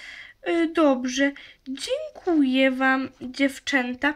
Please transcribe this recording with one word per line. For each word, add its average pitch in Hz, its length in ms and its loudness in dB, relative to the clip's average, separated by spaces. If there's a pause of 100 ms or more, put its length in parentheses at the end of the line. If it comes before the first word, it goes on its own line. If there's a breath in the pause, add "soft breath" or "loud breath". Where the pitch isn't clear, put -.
(480 loud breath)
Y, 339 260 2
dobrze. 277 580 2 (360 loud breath)
Dziękuję 277 1040 0
wam, 262 380 0 (120)
dziewczęta. 262 960 -2